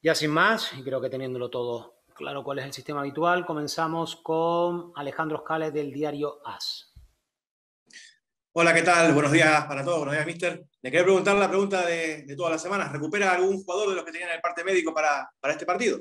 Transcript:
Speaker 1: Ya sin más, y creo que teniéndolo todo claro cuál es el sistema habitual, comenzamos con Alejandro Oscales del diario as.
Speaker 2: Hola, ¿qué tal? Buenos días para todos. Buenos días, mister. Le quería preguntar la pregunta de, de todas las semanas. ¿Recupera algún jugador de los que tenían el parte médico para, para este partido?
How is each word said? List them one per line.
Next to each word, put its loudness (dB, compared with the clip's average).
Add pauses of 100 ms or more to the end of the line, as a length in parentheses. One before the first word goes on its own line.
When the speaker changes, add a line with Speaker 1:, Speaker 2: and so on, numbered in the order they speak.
Speaker 1:
Ya 4
sin 0
más, 2
y -14
creo -4
que -4
teniéndolo -6
todo -6 (180)
claro -8
cuál -6
es -8
el -12
sistema -8
habitual, 0
comenzamos -4
con 0
Alejandro -4
Oscales -4
del -4
diario -4
as. -10 (1700)
Speaker 2:
Hola, 4
¿qué 4
tal? 6
Buenos 4
días 6
para -6
todos. 0
Buenos -4
días, -2
mister. -6 (180)
Le -8
quería 4
preguntar 6
la 4
pregunta 0
de, -4
de -14
todas -2
las -4
semanas. -4
¿Recupera 0
algún 2
jugador -2
de -2
los -4
que -12
tenían -8
el -4
parte -4
médico 2
para, 0
para -2
este -6
partido? 0